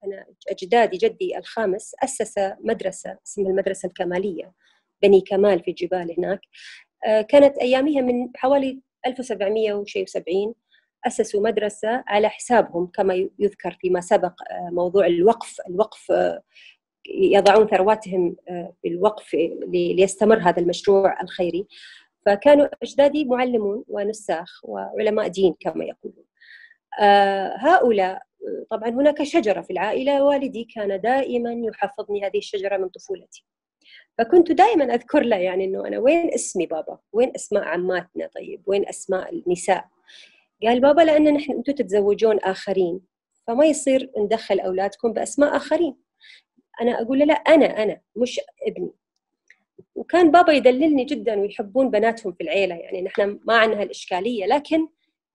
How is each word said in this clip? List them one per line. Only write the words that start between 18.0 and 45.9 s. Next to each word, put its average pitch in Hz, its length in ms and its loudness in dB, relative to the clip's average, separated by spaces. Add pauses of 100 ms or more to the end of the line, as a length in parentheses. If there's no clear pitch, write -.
آه، 175 260 -12 (100)
بالوقف 180 500 -4
لي-، 170 600 -2
ليستمر 196 440 4
هذا 175 220 0
المشروع 185 640 0
الخيري. 175 440 -6 (600)
فكانوا 285 400 6 (160)
أجدادي 285 420 0
معلمون 240 640 -2
ونساخ 202 760 -6
وعلماء 214 640 -2
دين 180 320 2
كما 165 240 -6
يقولون. - 400 -14 (760)
آه، 196 580 4
هؤلاء، 220 580 2
آه، - 540 -14
طبعًا 220 200 -6
هناك 294 320 2
شجرة 214 380 0
في - 120 -12
العائلة، 262 520 0
والدي 277 400 0 (100)
كان 196 260 -6
دائمًا 240 520 -2
يحفظني 202 760 -6
هذه 196 120 -4
الشجرة 196 380 -4
من 190 120 -4
طفولتي. - 560 -14 (760)
فكنت 330 340 6
دائمًا 302 420 4
أذكر 277 280 0
له 233 140 2
يعني 185 280 -2
إنه: 196 220 -6
"أنا 202 120 -4
وين 302 360 2
اسمي 185 320 -4
بابا؟ 156 320 -8 (140)
وين 233 240 0
أسماء - 280 -4
عماتنا 175 680 -4
طيب؟ 160 320 -14
وين 196 220 -2
أسماء - 460 -8
النساء؟" 175 500 -2 (800)
قال: 240 180 2
"بابا، 294 220 6
لأن 302 320 4
نحن، 294 180 -4
أنتوا 277 220 -4
تتزوجون 202 640 0
آخرين، 190 600 -2 (460)
فما 254 200 2
يصير 269 520 0
ندخل 208 420 -2
أولادكم 196 520 -4
بأسماء 277 440 0
آخرين." 311 400 -2 (840)